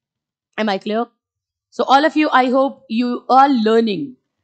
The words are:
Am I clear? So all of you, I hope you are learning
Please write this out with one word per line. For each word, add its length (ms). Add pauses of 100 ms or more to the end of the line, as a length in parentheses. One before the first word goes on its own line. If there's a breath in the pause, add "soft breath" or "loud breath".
(640)
Am 60
I 100
clear? 280 (720)
So 0
all 300
of 60
you, 120
I 180
hope 260 (300)
you 120 (180)
are 180
learning 560 (380)